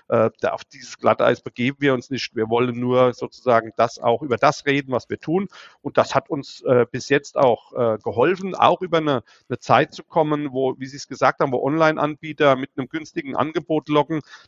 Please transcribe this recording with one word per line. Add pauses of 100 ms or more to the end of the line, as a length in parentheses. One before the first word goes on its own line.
Äh, (100)
da
auf
dieses
Glatteis
begeben
wir
uns
nicht.
Wir
wollen
nur
sozusagen
das
auch,
über
das
reden,
was
wir
tun. (340)
Und
das
hat
uns,
äh,
bis
jetzt
auch,
äh,
geholfen,
auch
über
eine, (240)
eine
Zeit
zu
kommen,
wo,
wie
Sie
es
gesagt
haben,
wo
Online-Anbieter
mit
einem
günstigen
Angebot
locken. (280)